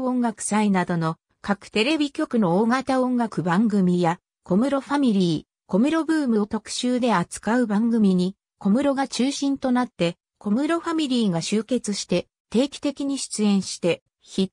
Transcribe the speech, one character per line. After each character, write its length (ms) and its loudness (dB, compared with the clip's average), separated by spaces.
音 160 -2
楽 240 -4
祭 260 0
な 140 2
ど 140 -2
の 180 -2
各 260 -6
テ 160 0
レ 160 0
ビ 140 -2
局 260 -2
の 200 2
大 80 2
型 360 0
音 140 -2
楽 260 -2
番 240 2
組 340 2
や、 200 0
小 120 0
室 240 0
フ 80 -10
ァ 120 0
ミ 120 2
リ 360 0
ー、 40 -20
小 140 0
室 240 2
ブ 80 -2
ー 160 0
ム 140 2
を 40 -2
特 240 -8
集 300 -2
で 120 2
扱 500 -2
う 40 0
番 240 0
組 240 4
に、 220 0
小 120 0
室 240 2
が 140 -2
中 240 -2
心 260 -2
と 140 -2
な 140 0
っ 20 -12
て、 280 -2
小 140 -4
室 260 0
フ 120 -6
ァ 40 -2
ミ 140 0
リ 180 0
ー 40 2
が 120 -2
集 220 -2
結 300 -4
し 120 -8
て、 220 -2
定 180 2
期 100 -16
的 260 -4
に 140 -4
出 240 -6
演 200 2
し 180 -12
て、 240 -2
ヒ 240 -4
ッ 80 -4